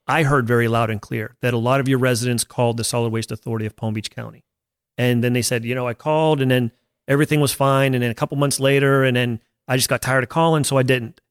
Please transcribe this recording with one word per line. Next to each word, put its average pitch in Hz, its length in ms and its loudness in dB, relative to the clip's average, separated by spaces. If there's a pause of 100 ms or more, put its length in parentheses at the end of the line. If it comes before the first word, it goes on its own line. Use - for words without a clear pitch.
I 156 180 2
heard 139 220 2
very 117 220 2
loud 117 220 0
and 107 100 -6
clear 113 400 -10
that 123 140 0
a 117 40 0
lot 123 220 0
of 127 80 -2
your 135 100 2
residents 123 460 0
called 120 320 -2
the 117 80 -4
Solid 117 280 -2
Waste 113 180 -4
Authority 113 360 -6
of 107 100 -10
Palm 110 180 -4
Beach 110 160 -6
County. 113 340 -16 (540)
And 120 240 2
then 123 120 0
they 123 80 0
said, 117 220 -2
"You 120 100 -4
know, 127 120 -4
I 117 80 -4
called 156 460 0
and 131 100 2
then 123 220 2 (340)
everything 143 340 2
was 139 120 2
fine. 135 420 2
And 123 80 0
then 120 80 -2
a 113 40 -4
couple 143 220 -4
months 143 220 0
later, 139 460 4
and 127 120 2
then 120 240 -2 (280)
I 131 80 0
just 127 120 -2
got 127 140 -2
tired 127 220 0
of - 60 -10
calling, 160 340 2
so 139 120 -2
I 127 60 4
didn't." 127 380 -2 (100)